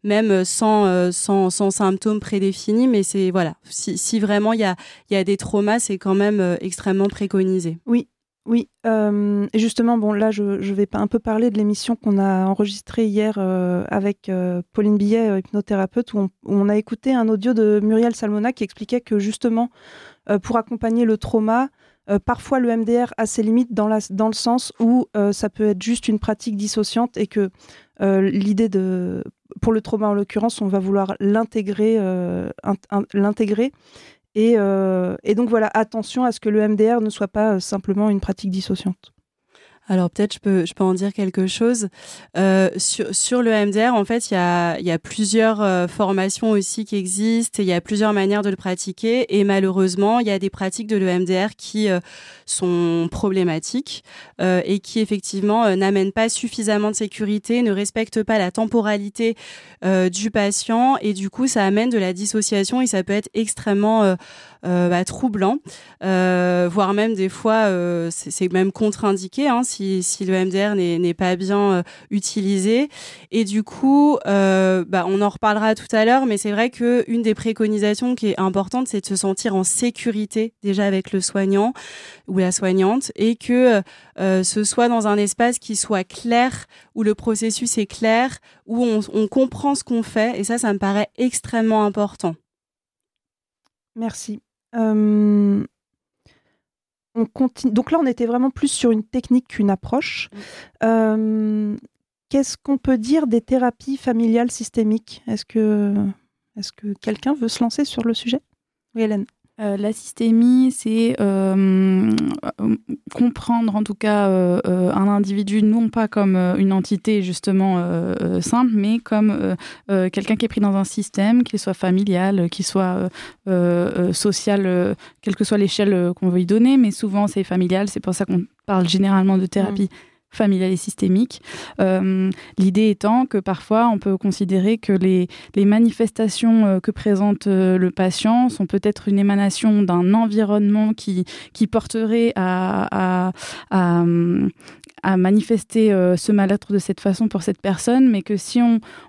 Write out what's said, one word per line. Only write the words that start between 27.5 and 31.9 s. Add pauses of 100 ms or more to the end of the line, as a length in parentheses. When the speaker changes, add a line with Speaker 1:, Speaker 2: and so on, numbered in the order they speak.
Speaker 2:
euh,
l'idée
de, (380)
pour
le
trauma
en
l'occurrence,
on
va
vouloir
l'intégrer,